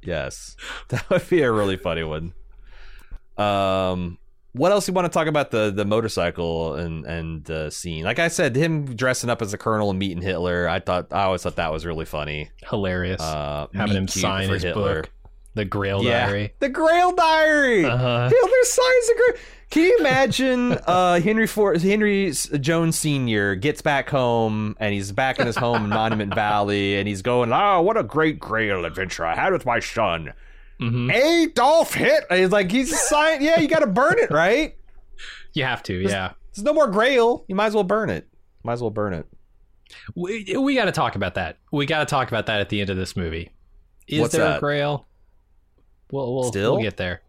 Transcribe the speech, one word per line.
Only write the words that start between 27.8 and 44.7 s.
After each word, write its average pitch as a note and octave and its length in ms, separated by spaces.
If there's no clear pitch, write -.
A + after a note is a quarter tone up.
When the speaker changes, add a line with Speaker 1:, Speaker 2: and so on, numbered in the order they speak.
Speaker 1:
what G#3 160
a G#3 60
great D3+ 380
Grail G2+ 440
adventure E2+ 400
I E2 120
had F#3+ 160
with E3+ 120
my A#2 140
son." E2+ 540
Speaker 2:
Mm-hmm. A#2+ 320
Speaker 1:
Adolf D4+ 840
Hitler. B3 440
He's F#3 120
like, F#3+ 220
he's B3+ 180
a D#4 60
sign. D4+ 460
Yeah, E4 180
you D4+ 80
gotta D#4 180
burn C4 320
it, A#4 140
right? G3 420
Speaker 2:
You D3 120
have B2+ 200
to, F#2 160
Speaker 1:
There's, F#2+ 100
Speaker 2:
yeah. F#2 220
Speaker 1:
there's G3+ 100
no C#4+ 80
more D4+ 160
Grail. A#3 600
You G3 60
might G#3 120
as G#3+ 80
well G#3 100
burn G3+ 260
it. E2+ 160
Might A#2 80
as A#2+ 80
well A#2 100
burn G#2 220
it. D#2 140
Speaker 2:
We, F#3+ 400
we C4+ 180
gotta G#3+ 160
talk C#3 260
about F#2+ 180
that. F2 240
We C#3+ 160
gotta D3+ 200
talk C3 220
about A2 180
that G#2+ 140
at G2 100
the G#2 100
end G2 100
of F#2+ 60
this F#2 180
movie. E2 360
Is D3 120
Speaker 1:
What's D3 120
Speaker 2:
there E3+ 140
Speaker 1:
that? D#3 100
Speaker 2:
a C#3+ 40
Grail? C#3+ 460